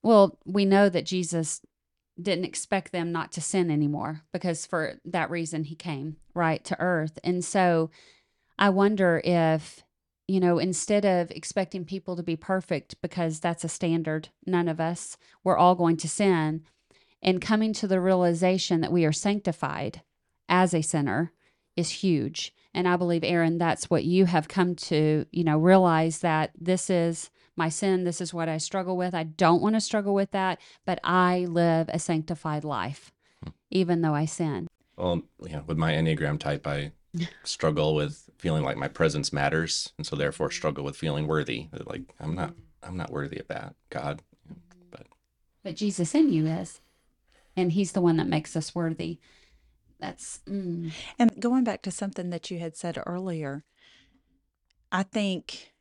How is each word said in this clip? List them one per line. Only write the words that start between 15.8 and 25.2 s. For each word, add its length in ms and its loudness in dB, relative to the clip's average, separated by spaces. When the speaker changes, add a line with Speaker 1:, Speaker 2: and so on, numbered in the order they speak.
Speaker 1:
to 120 -6
sin, 540 2
and 180 2
coming 320 0
to 140 -4
the 140 2
realization 800 2
that 100 -2
we 140 4
are 80 4
sanctified 880 -4
as 240 4
a 80 2
sinner 500 -2
is 140 -2
huge. 640 -2
And 140 0
I 100 4
believe, 260 0
Aaron, 340 2
that's 320 0
what 160 2
you 200 6
have 220 2
come 280 0
to, 560 2